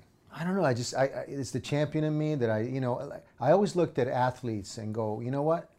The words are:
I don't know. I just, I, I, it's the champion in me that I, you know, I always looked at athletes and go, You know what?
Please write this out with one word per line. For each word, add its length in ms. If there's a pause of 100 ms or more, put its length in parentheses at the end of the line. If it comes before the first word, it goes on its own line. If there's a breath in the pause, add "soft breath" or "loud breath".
(320)
I 120
don't 120
know. 80
I 120
just, 200
I, 100
I, 220
it's 240
the 80
champion 460
in 120
me 180
that 140
I, 120
you 180
know, 320 (300 soft breath)
I 100
always 240
looked 240
at 80
athletes 680
and 160
go, 260
You 120
know 100
what? 360